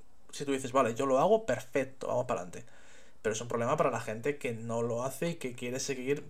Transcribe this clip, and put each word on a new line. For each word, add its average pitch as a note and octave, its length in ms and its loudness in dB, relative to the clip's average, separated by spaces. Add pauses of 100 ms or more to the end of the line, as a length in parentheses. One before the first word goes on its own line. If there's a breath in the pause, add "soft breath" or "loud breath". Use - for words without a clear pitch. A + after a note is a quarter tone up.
(320)
si - 140 -6
tú C#3 60 2
dices, C3 200 -2
"Vale, B2 220 6
yo C3+ 120 2
lo C3 140 6
hago, G#3+ 260 6
perfecto, - 640 -2
vamos B2 180 2
para B2 140 0
adelante". - 260 -10 (560)
Pero G#2+ 120 2
es - 60 -4
un A#2+ 80 -6
problema A#2+ 280 2
para D#3 140 4
la A#2 100 0
gente A#2 380 -2
que B2 140 -2
no A#2 300 -2
lo A#2 200 0
hace E3+ 280 -2
y D#3+ 60 -4
que B2 180 -6
quiere B2 260 -4
seguir, C3+ 500 -2